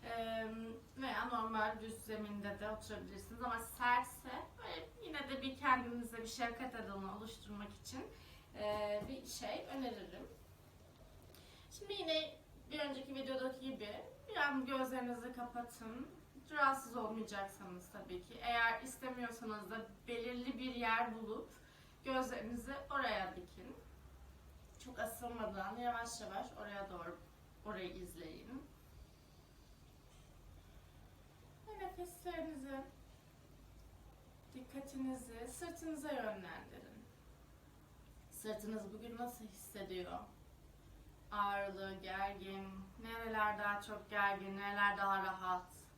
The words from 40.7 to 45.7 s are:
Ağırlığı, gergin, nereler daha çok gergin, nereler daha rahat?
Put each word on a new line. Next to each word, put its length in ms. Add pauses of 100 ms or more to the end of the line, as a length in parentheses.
Ağırlığı, 600 (100)
gergin, 640 (360)
nereler 560
daha 220
çok 280
gergin, 480
nereler 400
daha 260
rahat? 480 (260)